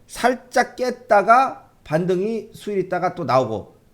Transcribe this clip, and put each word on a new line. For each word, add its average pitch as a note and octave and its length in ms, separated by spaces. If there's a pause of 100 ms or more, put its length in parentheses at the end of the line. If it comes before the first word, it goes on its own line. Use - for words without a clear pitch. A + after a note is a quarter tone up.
살짝 B3 720
깼다가 A#3+ 920 (120)
반등이 F#3 680
수일 G#3 260
있다가 F3+ 360
또 E3+ 100
나오고, A#2+ 560 (140)